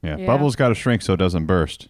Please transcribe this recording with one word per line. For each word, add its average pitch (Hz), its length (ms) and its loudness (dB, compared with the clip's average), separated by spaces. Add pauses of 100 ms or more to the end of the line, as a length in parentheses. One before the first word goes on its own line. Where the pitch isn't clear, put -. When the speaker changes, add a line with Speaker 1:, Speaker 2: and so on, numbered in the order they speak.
Speaker 1:
Yeah, 80 140 -6
Speaker 2:
Yeah. 92 100 -6
Speaker 1:
bubbles 139 300 2
gotta 123 180 2
shrink 117 280 0
so 95 100 0
it 90 60 2
doesn't 87 280 0
burst. 82 440 0